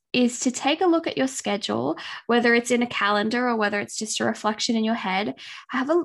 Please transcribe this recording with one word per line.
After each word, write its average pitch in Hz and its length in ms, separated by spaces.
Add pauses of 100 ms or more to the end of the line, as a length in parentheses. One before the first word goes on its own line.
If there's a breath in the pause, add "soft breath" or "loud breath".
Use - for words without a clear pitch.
(120)
is 247 260
to 254 140
take 294 300
a 381 40
look 330 220
at - 100
your 262 80
schedule, 226 720 (300 loud breath)
whether 233 260
it's 240 160
in 240 140
a - 20
calendar 214 600
or 233 80
whether 208 240
it's - 180
just - 220
a 226 40
reflection 226 520
in 220 80
your 220 100
head. 214 400 (360 loud breath)
Have 262 200
a 339 140